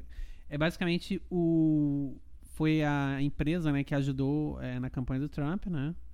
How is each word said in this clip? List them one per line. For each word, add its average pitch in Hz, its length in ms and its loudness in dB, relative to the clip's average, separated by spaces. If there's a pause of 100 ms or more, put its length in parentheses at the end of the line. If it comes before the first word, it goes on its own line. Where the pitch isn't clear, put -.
(480)
É 147 100 -6
basicamente 175 640 0 (120)
o, 156 840 4 (380)
foi 156 300 4
a 143 380 2
empresa, 156 500 2
né, 139 120 2
que 147 120 -2
ajudou, 139 680 0
é, 127 180 -4
na 127 100 -2
campanha 131 320 -2
do 147 60 0
Trump, 156 380 -2
né, 160 280 -2 (200)